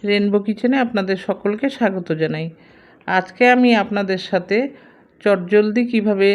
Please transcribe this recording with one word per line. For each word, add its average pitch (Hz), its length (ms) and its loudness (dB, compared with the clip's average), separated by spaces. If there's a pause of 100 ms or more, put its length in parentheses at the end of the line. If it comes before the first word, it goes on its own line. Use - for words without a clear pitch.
রেনবো 202 420 0
কিচেনে 240 320 0
আপনাদের 196 380 -2
সকলকে 208 540 -4
স্বাগত 190 420 -4
জানাই। 156 340 -4 (640)
আজকে 185 420 -2
আমি 247 240 4
আপনাদের 202 540 -2
সাথে 185 280 -2 (640)
চটজলদি 208 680 2
কিভাবে 208 480 2